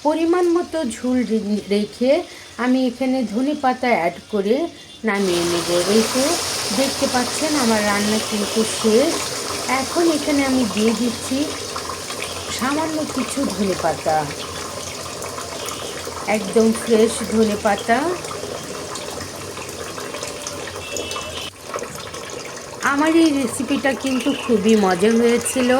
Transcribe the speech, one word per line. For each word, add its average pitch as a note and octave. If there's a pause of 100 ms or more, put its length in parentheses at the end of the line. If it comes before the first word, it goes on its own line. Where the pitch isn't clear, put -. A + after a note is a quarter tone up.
পরিমাণ E4 (120)
মতো E4+ (180)
ঝোল B3+ (140)
রে-, G#3
রেখে G#3 (520)
আমি B3+ (100)
এখানে B3+ (160)
ধনে C4 (100)
পাতা B3+
অ্যাড E3+ (160)
করে G#3 (520)
নামিয়ে F#3+
নেব। E3+ (260)
এই A3+ (100)
তো B3+ (560)
দেখতে C4+
পাচ্ছেন B3+ (120)
আমার A3 (100)
রান্না G#3 (100)
কিন্তু G#3+ (160)
শেষ। B3 (680)
এখন D4 (140)
এখানে D4
আমি C4 (120)
দিয়ে A3
দিচ্ছি B3 (1200)
সামান্য D#4 (180)
কিছু B3+ (140)
ধনে F#3
পাতা, D#3+ (2250)
একদম G#3+ (140)
ফ্রেশ A3+ (200)
ধনে G#3+
পাতা। G#3+ (4000)
আমার D4+ (120)
এই D#4+ (100)
রেসিপিটা C4 (120)
কিন্তু C4 (140)
খুবই A3 (120)
মজা F#3
হয়েছিল A#3+ (100)